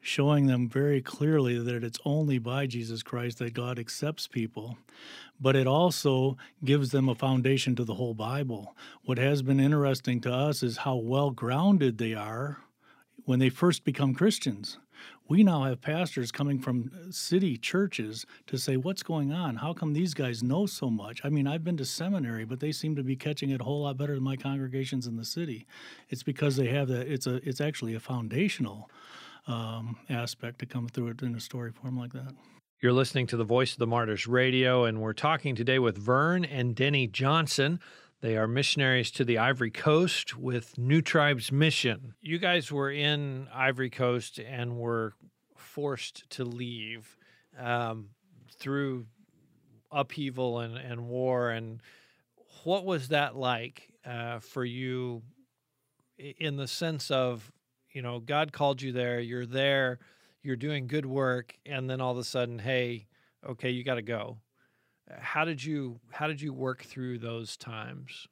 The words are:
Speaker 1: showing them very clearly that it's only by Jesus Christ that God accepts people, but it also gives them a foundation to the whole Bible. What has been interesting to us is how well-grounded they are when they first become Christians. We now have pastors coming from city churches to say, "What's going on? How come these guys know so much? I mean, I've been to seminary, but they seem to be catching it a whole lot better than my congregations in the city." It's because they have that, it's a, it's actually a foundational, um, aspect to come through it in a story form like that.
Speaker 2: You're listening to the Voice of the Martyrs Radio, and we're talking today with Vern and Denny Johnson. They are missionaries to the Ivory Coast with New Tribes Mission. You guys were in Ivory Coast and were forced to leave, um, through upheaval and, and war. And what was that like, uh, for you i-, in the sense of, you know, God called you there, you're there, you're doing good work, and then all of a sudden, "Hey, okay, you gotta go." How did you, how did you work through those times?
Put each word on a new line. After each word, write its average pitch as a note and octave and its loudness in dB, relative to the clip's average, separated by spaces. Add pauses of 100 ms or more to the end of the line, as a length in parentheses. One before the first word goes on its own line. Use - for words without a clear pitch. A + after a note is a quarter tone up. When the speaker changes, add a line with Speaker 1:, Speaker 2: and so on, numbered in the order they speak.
Speaker 1:
showing C#3+ 4
them B2 4
very C#3 2
clearly C#3 2
that A#2+ -2
it's A#2 -8
only D3 2
by B2+ -2
Jesus A2+ -6
Christ A#2+ -6
that A#2+ -4
God A#2+ -4
accepts D3 -6
people, A2+ -6 (640)
but C3+ 6
it C3+ 4
also C3+ 4 (260)
gives C#3 4
them C3+ 4
a A#2+ 2
foundation C3 2
to A#2+ 0
the A2 -2
whole A#2+ -2
Bible. A2+ -4 (280)
What B2+ 0
has C3+ 4
been C3+ 4
interesting C3+ 4
to B2 -2
us C#3 2
is A#2 0
how C3 0
well-grounded C3 4
they A2+ -2
are A2+ -6 (680)
when B2+ 4
they C3 6
first E3+ 4
become C#3 2
Christians. C3 0 (520)
We F#3 8
now E3 6
have B2+ 0
pastors D3+ -2
coming C#3+ 0
from B2+ -2 (200)
city F3 2
churches A2 -2 (220)
to C3+ -4
say, C3 0
"What's E3 -2
going D3 -2
on? D#3 -2
How D3 -4
come D#3 -2
these D#3+ 0
guys B2 -2
know D3+ 2
so C#3+ -2
much? A2 -4
I C#3+ -2
mean, D3 2
I've D#3+ -2
been E3+ -2
to C3+ -2
seminary, C#3 -2
but B2+ -6
they D3+ -2
seem D#3 -2
to C#3 -2
be C3 0
catching C#3+ -2
it B2+ 0
a - -4
whole D3 -2
lot C#3 -2
better C#3+ -2
than C3 -2
my C3+ 0
congregations C3 -4
in A#2 -4
the A2+ -6
city." C3 -6 (420)
It's - -6
because C#3 2
they C3 2
have C#3+ 2
that, B2+ 0
it's C3+ -2
a, B2+ 0 (120)
it's C3 -4
actually D3 -2
a A2 -4
foundational, A#2 -2 (580)
um, A2+ -6 (140)
aspect A#2 -6
to C3 -8
come A#2+ -6
through A#2 -4
it A#2 -10
in B2 -4
a A2+ -8
story A#2 -8
form B2+ -8
like B2 -8
that. C3 -12 (480)
Speaker 2:
You're B2 6
listening B2+ 4
to A#2+ -2
the A2+ 2
Voice A#2+ 4
of - -12
the A#2 2
Martyrs A2+ 0
Radio, B2+ 4
and A2 2
we're A2 -2
talking D3 0
today B2 2
with A2+ 2
Vern C#3+ 2
and B2+ 0
Denny C3+ 2
Johnson. C#3+ 2 (420)
They A2+ 0
are A2 2
missionaries B2+ 2
to - 0
the A#2 4
Ivory B2 2
Coast D#3+ 2
with B2 -6
New C3+ 4
Tribes D3 2
Mission. C3+ 2
You D#3+ -4
guys F3 2
were C#3 -2
in C#3+ -2
Ivory C3 2
Coast B2 0
and A#2+ -6
were A#2 -2 (420)
forced - -8
to C3+ -6
leave, A#2 -10 (420)
um, A#2+ -2 (480)
through C#3 -4 (840)
upheaval B2+ -2
and, A#2 -6
and A#2+ -10
war. B2 0
And A2+ -6 (840)
what F#3 0
was E3 -2
that C#3+ 2
like, B2 -4 (180)
uh, A#2 -8
for B2 -6
you B2 -6 (960)
i-, C#3+ -16
in D3 -2
the C#3 -6
sense D#3+ -6
of, B2+ -2 (440)
you C3+ -10
know, B2 -8
God D3 -2
called C#3 0
you C3+ -4
there, B2 0
you're A#2+ -6
there, C3+ 2 (440)
you're C3 -2
doing C#3+ -4
good C#3+ -2
work, B2+ -2 (100)
and C3+ -6
then C3 -4
all B2+ 0
of B2 -2
a B2 -6
sudden, A#2+ -2
"Hey, A#2+ -2 (400)
okay, B2+ -6
you B2 -4
gotta B2 -2
go." A2 -8 (800)
How D3+ -2
did D#3 -4
you, C3+ -6 (120)
how D3+ -4
did D3+ -6
you D3 -8
work C3 -6
through B2+ -10
those A#2 -10
times? A#2+ -14